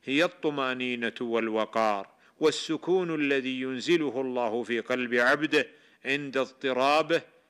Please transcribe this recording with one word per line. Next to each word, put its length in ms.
هي 200
الطمأنينة 960
والوقار 960
والسكون 720
الذي 460
ينزله 600
الله 420
في 180
قلب 340
عبده 520
عند 320
اضطرابه 880